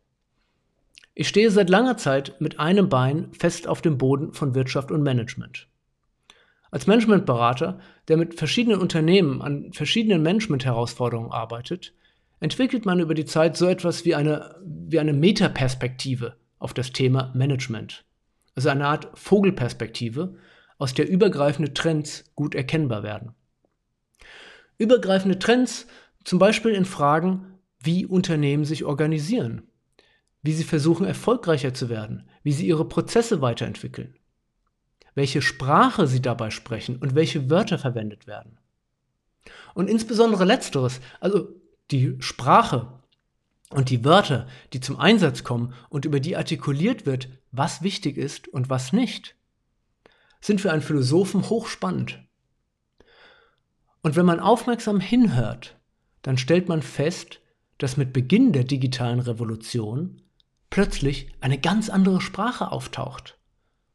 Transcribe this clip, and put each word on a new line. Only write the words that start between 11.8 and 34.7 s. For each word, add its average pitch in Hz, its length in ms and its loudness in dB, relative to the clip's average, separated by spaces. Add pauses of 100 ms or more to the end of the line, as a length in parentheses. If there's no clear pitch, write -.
entwickelt 240 460 -2
man 185 140 2
über 160 140 0
die 156 120 -2
Zeit 156 320 2
so 175 100 2
etwas 175 380 -2
wie 170 100 4
eine, 151 480 -2
wie 160 360 -4
eine 151 140 2
Metaperspektive 135 1200 0 (220)
auf - 160 -12
das 123 180 -6
Thema 131 440 2
Management. 127 680 -2 (500)
Also 135 140 0
eine 143 180 2
Art 147 260 -2
Vogelperspektive, 147 1200 0 (440)
aus 131 140 -2
der 151 140 2
übergreifende 151 680 2
Trends 156 520 -4 (100)
gut 147 200 -4
erkennbar 127 480 -2
werden. 104 300 -10 (1400)
Übergreifende 190 640 2
Trends 240 480 0 (360)
zum 180 160 0
Beispiel 220 320 4
in 190 140 0
Fragen, 165 720 0 (200)
wie 170 260 0
Unternehmen 151 600 0
sich 151 180 -4
organisieren, 151 800 -2 (800)
wie 156 120 -2
sie 160 100 -2
versuchen, 165 420 2
erfolgreicher 160 680 0
zu 131 140 -6
werden, 113 400 -10 (140)
wie 147 100 -2
sie 160 160 -2
ihre 165 200 2
Prozesse 190 540 0
weiterentwickeln, 120 720 -6 (1000)